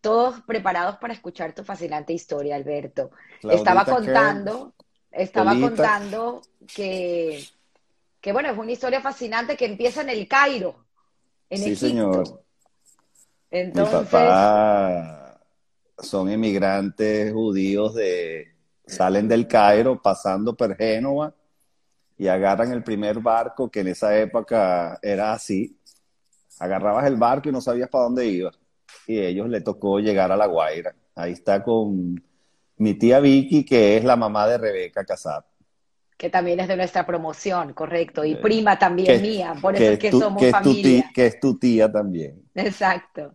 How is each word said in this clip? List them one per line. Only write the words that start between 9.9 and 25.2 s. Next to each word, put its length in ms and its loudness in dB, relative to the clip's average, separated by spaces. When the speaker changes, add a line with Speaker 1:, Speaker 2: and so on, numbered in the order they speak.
Speaker 1:
en 80 -8
el 180 -6
Cairo, 560 0
en 100 -10
Speaker 2:
Sí, 140 -6
Speaker 1:
Egipto. 140 -4
Speaker 2:
señor. 580 -2
Speaker 1:
Entonces 500 0
Speaker 2:
Mi 60 -4
papá 1300 2
son 320 -4
inmigrantes 1040 -2
judíos 600 -2
de, 540 -4
salen 420 0
del 180 2
Cairo, 560 4
pasando 520 -2
por 220 -2
Génova, 560 -4
y 120 -2
agarran 440 2
el 100 -6
primer 380 -4
barco, 500 -2
que 100 -6
en 80 -2
esa 300 0
época 840 0
era 300 -2